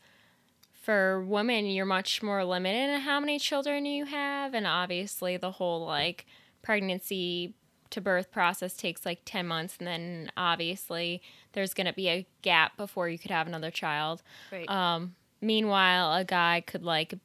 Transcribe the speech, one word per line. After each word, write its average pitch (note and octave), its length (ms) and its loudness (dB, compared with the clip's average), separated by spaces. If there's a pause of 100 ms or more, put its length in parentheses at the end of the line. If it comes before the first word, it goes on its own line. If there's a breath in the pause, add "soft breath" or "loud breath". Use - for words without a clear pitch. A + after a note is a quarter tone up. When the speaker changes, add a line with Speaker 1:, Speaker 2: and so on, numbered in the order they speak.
(720 soft breath)
Speaker 1:
for F#3+ 500 2
women, G#3 440 2
you're F#3+ 200 0
much F#3+ 380 0
more G3+ 220 0
limited F#3 460 0
in C#4+ 100 0
how C#4+ 180 0
many D4 200 0
children C#4+ 460 0
you C#4+ 200 -2
have, C#4 480 -4
and A3 120 0
obviously F3+ 720 -2
the F3+ 160 -4
whole, E3+ 340 -2
like, D#3+ 400 -2 (360 soft breath)
pregnancy F#3 920 -2 (360)
to G#3+ 120 -8
birth F#3 300 0
process F#3 440 0
takes, E3+ 300 -6
like, F3 180 -4
ten F#3 220 -4
months, E3 320 -4
and F3 80 -8
then E3+ 500 -6
obviously E3+ 840 -2 (300 loud breath)
there's F#3+ 240 -4
gonna F3+ 180 0
be F#3 160 0
a F3+ 160 0 (160)
gap E3+ 340 4
before G3 320 -4
you E3+ 120 -6
could - 100 -12
have E3 160 0
another D#3+ 240 -6
child. D#3 540 -4 (280 loud breath)
Speaker 2:
Right. F3+ 160 -10
Speaker 1:
Um, F3 460 0 (280)
meanwhile, G3 720 6
a F#3 100 2
guy E3+ 400 4
could, F3 180 -8
like, D#3+ 300 0 (120)